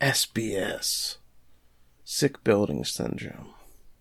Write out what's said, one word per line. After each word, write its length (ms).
S 260
B 300
S. 640
Sick 400
building 400
syndrome. 640